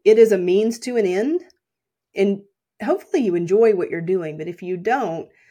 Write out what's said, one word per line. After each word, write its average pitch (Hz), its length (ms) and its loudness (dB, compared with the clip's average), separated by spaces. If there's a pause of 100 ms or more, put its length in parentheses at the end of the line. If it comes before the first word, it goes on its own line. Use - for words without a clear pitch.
it 220 140 6
is 220 140 6
a 190 60 4
means 202 420 0
to 247 160 -8
an 214 100 2
end, 233 360 -2 (720)
and 196 280 -2 (400)
hopefully 311 420 -2
you 180 100 0
enjoy 196 400 2
what 175 160 -4
you're 170 100 -6
doing. 165 380 -4
But 160 100 -10
if 175 140 -14
you 180 140 -6
don't, 202 520 -4 (220)